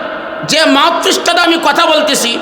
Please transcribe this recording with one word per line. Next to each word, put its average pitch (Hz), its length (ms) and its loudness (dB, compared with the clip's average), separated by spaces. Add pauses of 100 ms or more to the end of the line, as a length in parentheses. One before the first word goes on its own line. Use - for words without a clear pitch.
(480)
যে 311 180 2
মাউথপিসটা 330 760 2
আমি 339 220 2
কথা 311 220 2
বলতেছি 285 560 0